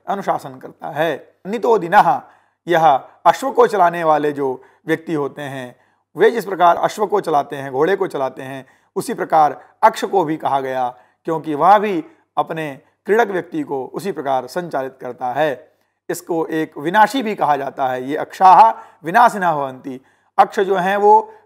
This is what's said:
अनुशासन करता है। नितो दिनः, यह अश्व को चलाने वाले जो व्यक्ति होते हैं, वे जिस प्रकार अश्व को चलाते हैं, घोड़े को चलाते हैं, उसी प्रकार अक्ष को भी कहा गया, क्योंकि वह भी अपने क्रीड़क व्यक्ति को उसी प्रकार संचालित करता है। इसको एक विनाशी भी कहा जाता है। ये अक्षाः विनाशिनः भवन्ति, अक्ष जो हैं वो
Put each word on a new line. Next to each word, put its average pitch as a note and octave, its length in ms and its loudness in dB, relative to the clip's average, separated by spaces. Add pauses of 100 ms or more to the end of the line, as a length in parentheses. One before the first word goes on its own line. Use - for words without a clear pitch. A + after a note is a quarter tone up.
अनुशासन D#3+ 500 -6
करता - 300 -18
है। D#3 460 -6 (140)
नितो A3 300 0
दिनः, E3+ 440 2 (460)
यह E3 200 4 (380)
अश्व G#3+ 260 2
को - 160 4
चलाने F3 360 0
वाले D3+ 280 2
जो C3+ 320 -6 (240)
व्यक्ति D#3+ 260 -4
होते C#3+ 280 -6
हैं, C3 340 -12 (420)
वे A3 140 4
जिस A3+ 140 -6
प्रकार F3+ 300 2
अश्व G3+ 320 -2
को G3 140 0
चलाते D3 340 -2
हैं, C#3 160 -10
घोड़े D#3 240 0
को F#3+ 120 -2
चलाते C#3 340 -6
हैं, C3+ 240 -14 (300)
उसी G#3 180 -6
प्रकार D#3 500 0 (200)
अक्ष A3 220 2
को F#3+ 180 0
भी D#3 140 -4
कहा C#3 220 -2
गया, C3 360 -4 (300)
क्योंकि D#3 300 -4
वह F3+ 240 6
भी F#3+ 260 -4 (320)
अपने D3+ 420 -6 (260)
क्रीड़क A3 220 2
व्यक्ति E3 360 -6
को C3 220 -6
उसी F3+ 260 -8
प्रकार C3 360 -4
संचालित C#3+ 540 -8
करता B2 260 -10
है। C3+ 440 -4 (380)
इसको E3 360 -4
एक D#3 320 -6
विनाशी G#3 460 0
भी G#3+ 120 -4
कहा D3 220 0
जाता C#3 300 -6
है। B2+ 160 -6
ये C#3+ 120 -6
अक्षाः F3+ 580 6 (300)
विनाशिनः F#3 480 2
भवन्ति, C3+ 500 -8 (360)
अक्ष G3+ 220 2
जो G3 160 0
हैं F#3+ 220 0
वो G#3+ 360 4 (120)